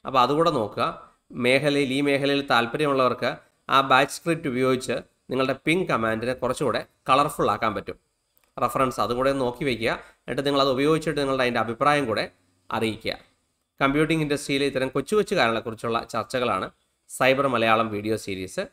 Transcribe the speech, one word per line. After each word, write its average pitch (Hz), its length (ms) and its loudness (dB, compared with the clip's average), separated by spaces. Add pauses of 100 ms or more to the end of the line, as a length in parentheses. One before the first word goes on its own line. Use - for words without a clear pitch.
അപ്പോൾ 131 160 2
അതുകൂടെ 147 300 4
നോക്കുക. 120 360 -2 (460)
മേഖലയിൽ, 139 600 0
ഈ 139 80 0
മേഖലയിൽ 139 460 0
താല്പര്യമുള്ളവർക്ക് 127 920 0 (320)
ആ 135 120 6
ബാച്ച് 135 340 4
സ്ക്രിപ്റ്റ് 160 340 -4
ഉപയോഗിച്ച് 127 480 0 (340)
നിങ്ങളുടെ 131 340 0
പിങ് 165 220 2
കമാൻഡിനെ 113 480 -2
കുറച്ചുകൂടെ 123 520 -2 (220)
കളർഫുൾ 143 420 2
ആക്കാൻ 107 240 -2
പറ്റും. 95 240 -8 (580)
റെഫറൻസ് 127 440 0
അതുകൂടെ 123 320 0
നോക്കി 131 320 -2
വയ്ക്കുക. 117 280 -2 (260)
എന്നിട്ട് 135 280 -6
നിങ്ങളത് 139 240 4
ഉപയോഗിച്ചിട്ട് 147 500 0
നിങ്ങളുടെ 135 220 0
അതിൻ്റെ 120 180 0
അഭിപ്രായം 135 460 0
കൂടെ 110 180 0 (460)
അറിയിക്കുക. 110 420 -4 (680)
കമ്പ്യൂട്ടിംഗ് 151 420 2
ഇൻഡസ്ട്രിയിലെ 143 440 -2
ഇത്തരം 131 220 -2
കൊച്ചു 139 280 -4
കൊച്ചു 202 180 0
കാര്യങ്ങളെക്കുറിച്ചുള്ള 113 720 -2
ചർച്ചകളാണ് 117 680 -4 (400)
സൈബർ 135 360 2
മലയാളം 113 420 2
വീഡിയോ 107 280 -2
സീരീസ്. 95 560 -8